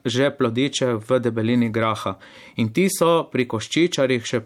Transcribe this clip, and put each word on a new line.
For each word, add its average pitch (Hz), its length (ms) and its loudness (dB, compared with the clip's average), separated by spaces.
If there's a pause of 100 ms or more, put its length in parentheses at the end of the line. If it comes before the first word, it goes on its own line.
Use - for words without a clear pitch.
že 131 260 0
plodiče 127 600 0 (160)
v 131 120 4
debelini 117 500 0
graha. 107 480 -2 (380)
In 113 160 -2
ti 180 160 2 (100)
so 165 340 2
pri 123 160 0
koščičarjih 131 760 0
še 120 200 -2